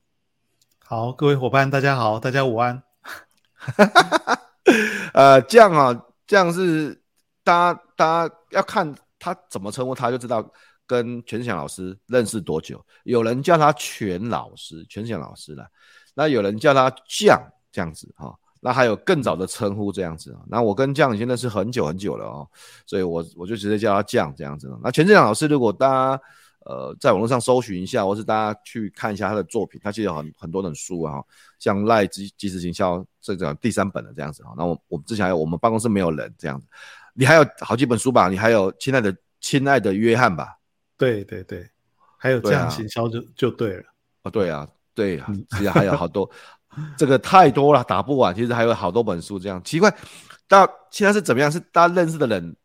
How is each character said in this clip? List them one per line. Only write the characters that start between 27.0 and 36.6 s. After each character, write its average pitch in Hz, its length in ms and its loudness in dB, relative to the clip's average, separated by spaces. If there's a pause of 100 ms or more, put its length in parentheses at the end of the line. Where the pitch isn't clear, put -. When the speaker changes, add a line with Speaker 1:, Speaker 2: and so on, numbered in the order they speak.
Speaker 2:
网 95 80 2
络 113 80 -2
上 123 120 0
搜 127 220 2
寻 101 180 -8
一 95 60 -8
下， 110 180 -2
或 95 80 0
是 107 120 -8
大 110 100 -2
家 107 300 -4
去 107 260 -12
看 110 240 -8
一 - 20 -8
下 95 120 -4
他 107 80 -4
的 98 80 -2
作 98 200 -6
品， - 200 -14
他 101 80 -6
其 104 60 -12
实 113 40 -4
有 95 100 -4
很， 78 240 -10
很 85 140 -14
多 95 100 -6
本 90 140 -8
书 85 280 -10
啊， 71 200 -8 (380)
像 104 240 -2
《赖 110 240 4
即-， 98 280 -14
即 101 120 -8
时 92 100 -8
行 87 160 -8
销》 92 320 -4 (140)
这 101 160 -8
种 78 240 -6
第 117 100 -4
三 101 180 -2
本 62 140 -10
的 50 100 -20
这 65 80 -14
样 73 120 -10
子 - 100 -20
啊。 58 140 -20
那 76 80 -6
我， 87 120 -4 (120)
我 92 80 -8
们 73 100 -14
之 - 80 -10
前 104 80 -4
还 92 60 2
有 92 80 0
我 78 80 -2
们 82 120 -4
办 113 140 0
公 113 80 0
室 113 100 -2
没 101 120 0
有 87 100 0
人 58 260 -8
这 82 120 -10
样 67 120 -8